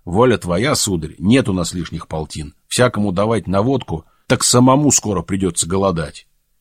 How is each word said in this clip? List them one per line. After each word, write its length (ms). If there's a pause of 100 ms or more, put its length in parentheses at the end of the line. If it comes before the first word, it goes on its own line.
воля 320
твоя, 380
сударь, 420
нет 320
у 40
нас 200
лишних 340
полтин. 460 (140)
Всякому 440
давать 360
на 160
водку, 420 (220)
так 160
самому 480
скоро 320
придётся 440
голодать. 600 (340)